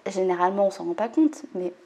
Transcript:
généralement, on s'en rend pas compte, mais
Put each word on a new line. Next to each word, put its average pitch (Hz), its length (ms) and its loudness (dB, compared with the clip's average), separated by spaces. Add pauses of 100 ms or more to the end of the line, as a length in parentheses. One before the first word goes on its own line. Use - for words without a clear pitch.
généralement, 190 600 2
on 190 40 2
s'en 175 140 -8
rend 170 100 -2
pas 220 140 -2
compte, 302 340 2 (120)
mais 180 180 -4 (140)